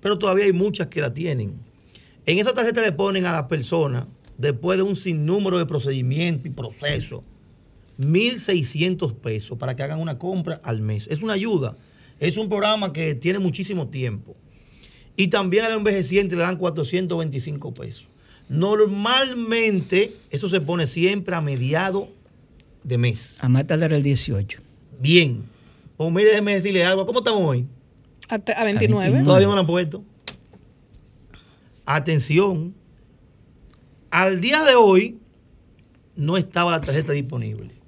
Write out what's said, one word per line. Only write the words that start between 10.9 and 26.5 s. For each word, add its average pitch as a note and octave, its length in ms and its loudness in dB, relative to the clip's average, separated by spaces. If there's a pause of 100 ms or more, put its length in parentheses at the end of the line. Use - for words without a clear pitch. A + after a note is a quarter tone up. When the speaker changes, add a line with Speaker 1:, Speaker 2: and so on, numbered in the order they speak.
Speaker 1:
Es D#3 120 -4
una A3 100 -2
ayuda. F#3+ 440 -2 (440)
Es D#3+ 160 -2
un G#3+ 120 -4
programa G#3 440 0
que D#3 220 -4
tiene F3 240 -2
muchísimo F3+ 500 -4
tiempo. B2 480 -8 (800)
Y F#3+ 120 0
también G3+ 360 2
a A3+ 40 0
los A3+ 100 -2
envejecientes F#3+ 580 0
le E3+ 80 2
dan F#3 120 -2
cuatrocientos F3 600 -2
veinticinco C#3+ 540 -8
pesos. A2 340 -16 (420)
Normalmente, G#3+ 1700 2 (160)
eso E3 180 -4
se F3 120 2
pone D#3+ 260 -2
siempre F3+ 480 0
a E3+ 60 -2
mediado D#3 680 -2 (760)
de B2 140 -2
mes. A#2+ 420 -2
Speaker 2:
A C3 80 -2
más C3+ 180 4
tardar D#3+ 260 0
el D3 100 2
dieciocho. A#2+ 580 -2 (400)
Speaker 1:
Bien. C#3 420 4 (540)
Pues E3 160 -4
mire, G#3 160 4
déjeme G#3 260 2